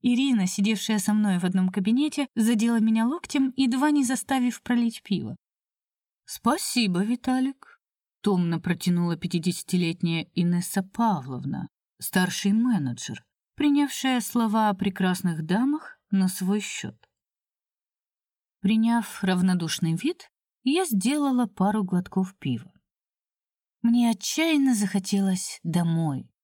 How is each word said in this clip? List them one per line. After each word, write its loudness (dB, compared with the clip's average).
Ирина, 2
сидевшая 0
со 0
мной 2
в -2
одном 2
кабинете, 0
задела 2
меня 2
локтем, -2
едва 2
не 4
заставив -2
пролить 0
пиво. -4
«Спасибо, -2
Виталик», -4
томно 0
протянула 0
пятидесятилетняя -2
Инесса 0
Павловна, -4
старший -2
менеджер, -2
принявшая 0
слова 0
о 0
прекрасных -2
дамах -2
на 2
свой -2
счёт. -10
Приняв 2
равнодушный 2
вид, -4
я 2
сделала 0
пару 0
глотков -2
пива. -4
Мне 4
отчаянно 2
захотелось -2
домой. 0